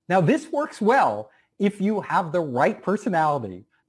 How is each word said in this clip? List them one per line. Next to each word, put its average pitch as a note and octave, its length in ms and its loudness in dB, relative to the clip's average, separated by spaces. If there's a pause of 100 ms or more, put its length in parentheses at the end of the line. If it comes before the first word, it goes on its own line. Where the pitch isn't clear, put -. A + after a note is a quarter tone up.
Now, F#3 120 4
this B3 300 2
works D4 300 -4
well F#3+ 480 2 (300)
if G3+ 200 0
you G3+ 220 -2
have E3 300 -2
the F3 80 0
right D3+ 420 0
personality, D3+ 840 -2 (240)